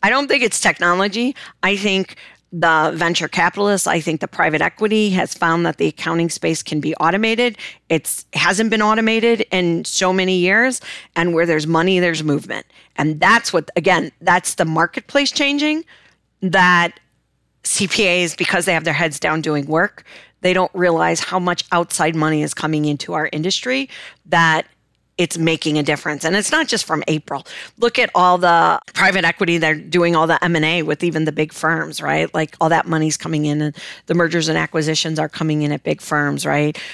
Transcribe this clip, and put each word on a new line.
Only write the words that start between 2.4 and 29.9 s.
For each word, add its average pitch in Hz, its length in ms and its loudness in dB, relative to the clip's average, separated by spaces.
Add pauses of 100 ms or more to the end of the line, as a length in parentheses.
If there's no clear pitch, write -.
the 160 420 2
venture 165 340 -2
capitalists, 196 580 0
I 165 140 0
think 160 180 -4
the - 80 -6
private 160 340 0
equity 214 500 0
has 180 220 -2
found 170 320 0
that 165 120 -2
the 165 100 0
accounting 165 420 -2
space 160 320 -4
can 151 200 -6
be 156 140 -4
automated. 220 640 0 (300)
It's, - 460 -2
hasn't 185 360 0
been 220 120 0
automated 220 680 2
in 175 340 0
so - 260 0
many 185 260 2
years. 214 440 2 (340)
And 170 180 0
where 165 120 2
there's 156 200 0
money, 170 340 2
there's 165 260 0
movement. 143 400 -4 (320)
And 151 240 0
that's 202 320 4
what, 165 240 -2
again, 170 420 0
that's 180 360 2
the 170 100 0
marketplace 170 680 -2
changing, 294 540 0 (560)
that 180 580 2 (640)
C - 240 -2
P 214 180 0
As, 175 300 0
because 175 300 -2
they 185 80 2
have 160 100 0
their 165 100 -2
heads 151 240 -2
down 156 220 -2
doing 147 260 -2
work, 160 380 -2 (380)
they 185 100 2
don't 185 220 0
realize 170 480 2
how - 180 -4
much 180 320 -2
outside 170 460 0
money 156 240 0
is 151 120 -4
coming 156 300 -2
into 147 300 -4
our 156 180 -4
industry, 247 560 -4 (380)
that 165 400 2 (520)
it's 170 200 -2
making 160 400 0
a 151 60 0
difference. 147 400 -4
And 170 120 0
it's 208 160 -2
not 311 160 0
just 226 160 -2
from 156 240 -4
April. 147 380 -4 (320)
Look 233 220 0
at 240 160 2
all 180 240 6
the 170 400 4 (160)
private 190 280 2
equity. 170 360 2
They're 156 160 2
doing 170 400 0